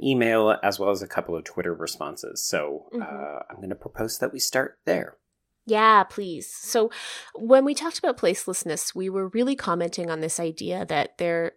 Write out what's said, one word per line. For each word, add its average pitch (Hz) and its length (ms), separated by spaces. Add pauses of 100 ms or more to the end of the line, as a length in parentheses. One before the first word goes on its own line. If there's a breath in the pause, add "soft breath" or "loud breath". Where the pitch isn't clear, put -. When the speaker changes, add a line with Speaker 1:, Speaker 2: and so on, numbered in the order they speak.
Speaker 1:
email 113 580
as 98 160
well 98 140
as 98 100
a 95 60
couple 87 300
of 80 80
Twitter 87 280
responses. 76 720
So, 73 480
Speaker 2:
Mm-hmm. 240 80
Speaker 1:
uh, 71 380 (100)
I'm - 120
gonna 98 140
propose - 440
that 135 140
we 135 60
start - 460
there. - 300 (500)
Speaker 2:
Yeah, 214 380
please. 185 500
So - 380 (440 loud breath)
when 262 280
we 294 100
talked 320 260
about 254 180
placelessness, 180 760
we 185 160
were 190 200
really 247 260
commenting 170 560
on 160 80
this 160 200
idea 170 460
that 156 320
there, 170 400